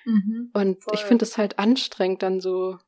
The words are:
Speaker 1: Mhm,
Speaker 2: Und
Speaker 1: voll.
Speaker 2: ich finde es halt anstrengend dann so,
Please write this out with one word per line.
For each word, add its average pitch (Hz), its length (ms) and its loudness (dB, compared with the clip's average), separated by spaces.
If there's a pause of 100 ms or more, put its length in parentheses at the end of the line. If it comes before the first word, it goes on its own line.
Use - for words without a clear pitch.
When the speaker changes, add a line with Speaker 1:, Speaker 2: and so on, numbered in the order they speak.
Speaker 1:
Mhm, 226 500 0
Speaker 2:
Und 196 280 0
Speaker 1:
voll. 214 120 -4
Speaker 2:
ich 208 100 -4
finde 226 220 4
es - 120 -8
halt 202 200 -2
anstrengend 202 640 0
dann 190 180 0
so, 185 480 -4